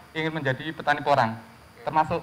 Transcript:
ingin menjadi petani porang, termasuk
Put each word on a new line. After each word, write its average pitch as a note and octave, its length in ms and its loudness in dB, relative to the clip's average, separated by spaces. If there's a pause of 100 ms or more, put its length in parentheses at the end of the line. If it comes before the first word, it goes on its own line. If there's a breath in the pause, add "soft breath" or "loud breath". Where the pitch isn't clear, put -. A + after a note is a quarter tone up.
(120)
ingin D#3+ 240 -2
menjadi C#3 320 -2
petani D3 320 0
porang, C3 320 4 (480)
termasuk D#3+ 420 0